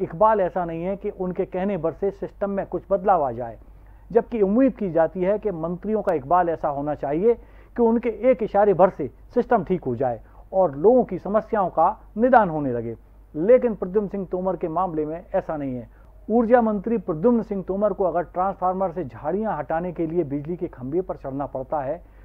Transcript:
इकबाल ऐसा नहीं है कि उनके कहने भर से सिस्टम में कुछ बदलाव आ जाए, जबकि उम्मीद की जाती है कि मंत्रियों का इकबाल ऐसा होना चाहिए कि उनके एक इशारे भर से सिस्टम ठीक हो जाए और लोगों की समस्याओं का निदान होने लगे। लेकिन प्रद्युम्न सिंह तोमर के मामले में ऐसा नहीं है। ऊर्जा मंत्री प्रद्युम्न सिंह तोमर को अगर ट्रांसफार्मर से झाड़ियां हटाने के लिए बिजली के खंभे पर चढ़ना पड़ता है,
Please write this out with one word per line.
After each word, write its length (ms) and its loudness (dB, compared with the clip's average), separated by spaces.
इकबाल 400 2
ऐसा 240 -2
नहीं 180 -6
है 140 -4
कि 140 -8
उनके 360 -4
कहने 300 -2
भर 160 -2
से 180 -4
सिस्टम 380 -6
में 180 -4
कुछ 240 -8
बदलाव 320 2
आ 100 -2
जाए, 260 -10
जबकि 320 2
उम्मीद 300 4
की 180 -4
जाती 300 0
है 180 0
कि 140 -4
मंत्रियों 480 -4
का 120 0
इकबाल 360 2
ऐसा 200 -2
होना 260 -4
चाहिए 400 2
कि 60 2
उनके 260 2
एक 220 4
इशारे 300 4
भर 160 6
से 220 -6
सिस्टम 300 2
ठीक 200 -2
हो 120 -4
जाए 260 -2
और 240 2
लोगों 260 6
की 160 -8
समस्याओं 500 -2
का 480 0
निदान 320 6
होने 220 -2
लगे। 240 -4
लेकिन 400 4
प्रद्युम्न 320 -2
सिंह 200 -6
तोमर 280 -4
के 140 -4
मामले 360 -2
में 280 -10
ऐसा 240 -4
नहीं 180 -6
है। 140 -12
ऊर्जा 320 4
मंत्री 380 0
प्रद्युम्न 440 2
सिंह 200 -6
तोमर 300 0
को 100 -2
अगर 200 0
ट्रांसफार्मर 680 -2
से 120 -6
झाड़ियां 540 -4
हटाने 340 -4
के 160 -4
लिए 180 0
बिजली 320 -6
के 120 -6
खंभे 320 -6
पर 160 -6
चढ़ना 300 -8
पड़ता 340 -6
है, 220 -6